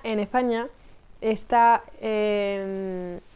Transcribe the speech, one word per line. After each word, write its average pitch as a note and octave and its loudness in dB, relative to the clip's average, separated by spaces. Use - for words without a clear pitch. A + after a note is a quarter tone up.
en A3 -2
España A#3+ -2
está, A3+ 4
em, G3 -2